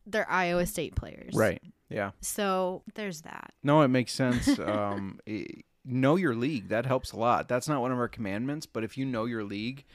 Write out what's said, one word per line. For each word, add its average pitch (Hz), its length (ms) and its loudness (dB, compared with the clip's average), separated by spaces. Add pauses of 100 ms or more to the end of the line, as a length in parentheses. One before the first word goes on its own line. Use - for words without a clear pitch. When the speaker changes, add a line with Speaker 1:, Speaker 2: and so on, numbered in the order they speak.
Speaker 1:
they're 208 240 -2
Iowa 175 360 2
State 165 300 -4
players. - 380 -8
Speaker 2:
Right. 107 260 2 (300)
Yeah. 101 220 -2 (100)
Speaker 1:
So 185 600 0 (120)
there's 190 280 -8
that. 50 300 -16 (100)
Speaker 2:
No, 147 200 8
it 139 60 8
makes 127 240 2
sense. 123 360 2
Speaker 1:
<laughs> 277 120 4
Speaker 2:
Um, 101 680 -2
i-, 104 180 -6 (380)
know 131 320 4
your 170 180 2
league. 120 340 -2
That 113 180 0
helps 131 260 -2
a 104 60 -8
lot. 110 300 2
That's 123 200 0
not 143 140 2
one 127 100 0
of 123 60 0
our 120 100 0
commandments, 120 560 -4
but - 200 -6
if 110 120 -10
you 135 80 -4
know 120 220 -2
your 117 180 -4
league, 107 400 -6 (100)